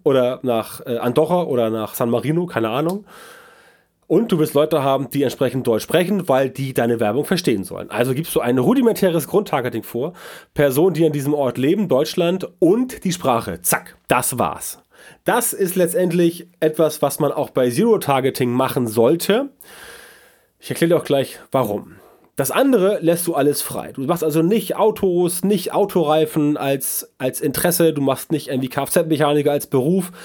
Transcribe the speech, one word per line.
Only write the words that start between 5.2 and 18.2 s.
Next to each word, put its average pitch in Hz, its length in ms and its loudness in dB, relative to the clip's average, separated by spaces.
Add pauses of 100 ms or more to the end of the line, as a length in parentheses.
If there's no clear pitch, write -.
entsprechend 127 440 -2
Deutsch 110 160 0
sprechen, 175 460 0
weil 135 220 2
die 135 240 -8
deine 120 260 0
Werbung 113 240 0
verstehen 131 400 -2
sollen. 92 260 -12
Also 123 220 0
gibst 143 240 -4
du 156 40 0
ein 123 180 0
rudimentäres 190 680 2
Grundtargeting 127 560 -2
vor, 139 300 -6 (420)
Personen, 147 400 4
die 160 120 4
an 151 60 2
diesem 143 200 -2
Ort 139 260 -2
leben, 160 300 2
Deutschland 170 600 0 (100)
und 226 440 2
die 185 100 -2
Sprache. 113 500 -2
Zack, - 340 -4 (120)
das 127 300 0
war's. - 440 -4 (420)
Das 226 280 0
ist 202 220 -2
letztendlich 175 760 0 (120)
etwas, 156 420 0
was 143 160 -2
man 143 140 0
auch 139 180 -4
bei 127 200 0
Zero-Targeting 135 800 2